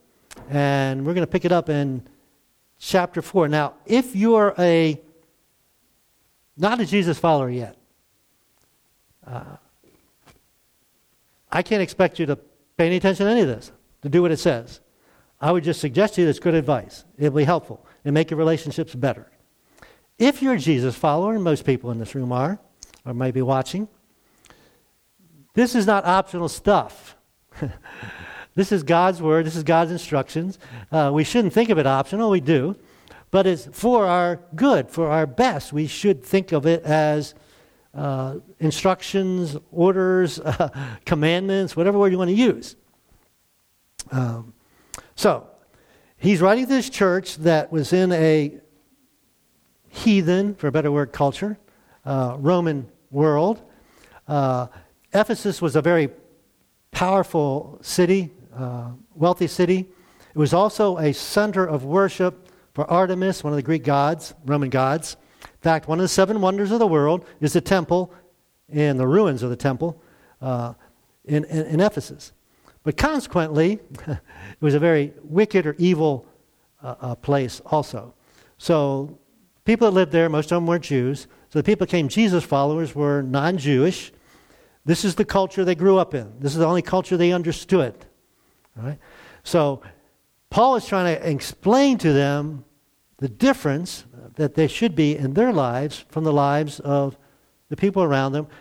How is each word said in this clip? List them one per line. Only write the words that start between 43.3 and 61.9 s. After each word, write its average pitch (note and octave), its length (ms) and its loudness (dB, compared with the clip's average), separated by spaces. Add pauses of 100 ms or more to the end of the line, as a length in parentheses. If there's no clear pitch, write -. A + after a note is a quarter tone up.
Um, A#2 420 -6 (600)
so, D#3+ 320 0 (680)
he's F3+ 240 2
writing G#3 240 4
to A#3+ 40 -10
this C4 200 0
church F#3 500 -2
that D#3 340 2
was D#3 200 -2
in F#3 200 2
a D#3 480 2 (1300)
heathen, G3 680 2
for D3+ 140 -4
a C3 40 -4
better D3+ 200 0
word, C#3+ 200 -2
culture, F#3+ 460 -2 (460)
uh, C3 340 -4
Roman D#3 500 0 (220)
world. D#3 520 0 (640)
Uh, C3 400 -2 (460)
Ephesus G3+ 480 -2
was D3+ 140 0
a D3+ 60 2
very D#3+ 280 2 (800)
powerful D#3+ 880 -2
city, F3+ 520 0 (240)
uh, B2 340 -10 (240)
wealthy F3 320 0
city. F#3 420 0 (460)
It D3+ 40 -6
was D3+ 140 2
also G3+ 460 2
a D3+ 160 2
center G3+ 500 -2
of D3+ 200 -4
worship F3+ 640 -2 (240)